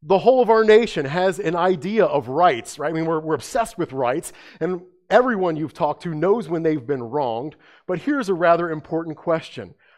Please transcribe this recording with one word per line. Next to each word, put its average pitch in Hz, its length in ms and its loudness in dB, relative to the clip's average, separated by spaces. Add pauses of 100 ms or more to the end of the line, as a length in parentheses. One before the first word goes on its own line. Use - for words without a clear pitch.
The 160 160 2
whole 247 240 4
of 214 80 2
our 220 140 6
nation 214 420 4
has 180 340 -2
an 175 160 -2
idea 185 500 0
of 139 240 -2
rights, 139 500 0
right? 147 100 -4
I 165 40 -6
mean, 160 120 -2
we're, 160 140 -2
we're 156 160 -4
obsessed 220 420 -4
with 170 140 -4
rights, 131 400 -4 (280)
and 180 220 -4 (280)
everyone 196 460 2
you've 151 180 -6
talked 147 300 -4
to 170 120 -6
knows 185 320 0
when 165 160 -4
they've 156 220 0
been 131 180 -4
wronged. 123 520 -6 (300)
But 185 140 -4
here's 277 300 -4
a 196 40 2
rather 170 360 4
important 160 480 -6
question. 160 580 -6 (220)